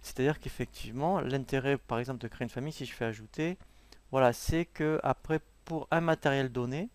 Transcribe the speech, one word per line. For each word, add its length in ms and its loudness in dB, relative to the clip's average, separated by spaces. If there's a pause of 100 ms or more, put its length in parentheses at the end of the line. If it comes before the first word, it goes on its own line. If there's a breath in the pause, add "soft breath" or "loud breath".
C'est-à-dire 400 0
qu'effectivement 800 -2
l'intérêt 560 0
par 220 -2
exemple 200 -4
de 80 -8
créer 160 -6
une 60 -4
famille, 240 -6
si 120 -8
je 80 -10
fais 120 -2
ajouter, 520 -4 (540 soft breath)
voilà, 220 6
c'est 320 0
que 360 0
après 380 0 (240)
pour 260 -6
un 120 4
matériel 500 2
donné 440 -2